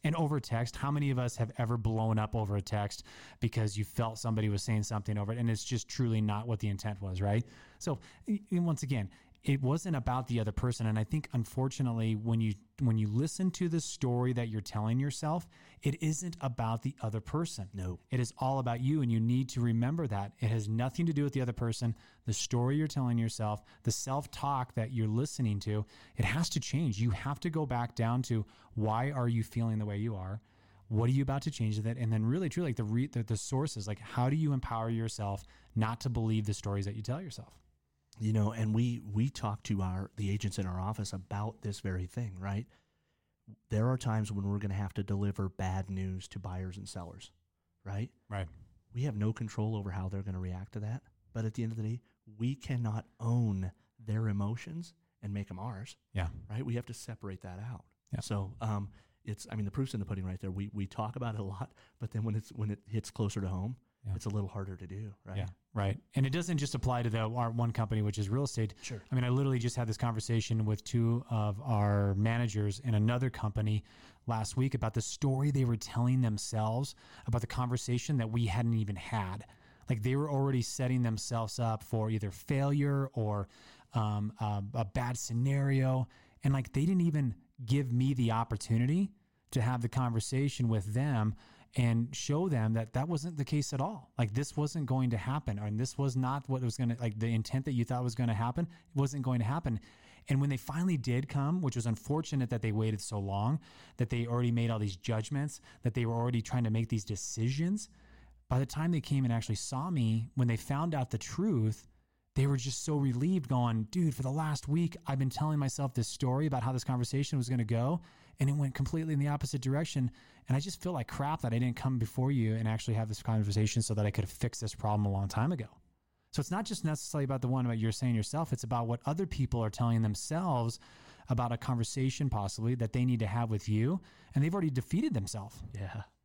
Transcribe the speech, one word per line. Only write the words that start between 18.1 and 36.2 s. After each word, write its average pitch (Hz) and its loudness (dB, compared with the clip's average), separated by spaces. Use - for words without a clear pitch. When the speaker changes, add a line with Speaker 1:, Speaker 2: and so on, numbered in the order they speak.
Speaker 1:
It 127 0
is 120 -2
all 135 0
about 120 -2
you, 143 2
and 120 2
you 113 4
need 123 2
to 123 -2
remember 120 2
that. 101 -2
It 120 2
has 110 0
nothing 127 0
to 165 2
do 143 2
with 143 0
the 135 2
other 120 0
person, 117 0
the 110 0
story 123 2
you're 156 2
telling 123 0
yourself, 110 -2
the 117 2
self-talk 139 -2
that 113 -2
you're 110 2
listening 110 0
to. 107 -2
It - 2
has 156 0
to - 0
change. 131 0
You 120 4
have 139 -2
to 180 -4
go 156 -2
back 120 -2
down 120 2
to, 113 0
why 113 2
are 123 0
you 117 2
feeling 113 0
the 107 -2
way 101 -4
you 110 -2
are? 95 -6
What 113 4
are 131 4
you 139 4
about 135 0
to 147 -2
change 107 0
with 107 -2
it? 117 -2
And 113 0
then 110 2
really, 160 2
truly, 170 0
like, 110 -2
the 117 -2
re-, 117 2
the, 120 -2
the 107 0
sources, 131 -2
like, 104 -4
how 123 0
do 139 2
you 156 2
empower 113 -2
yourself 110 -2
not 110 2
to 135 -2
believe 110 2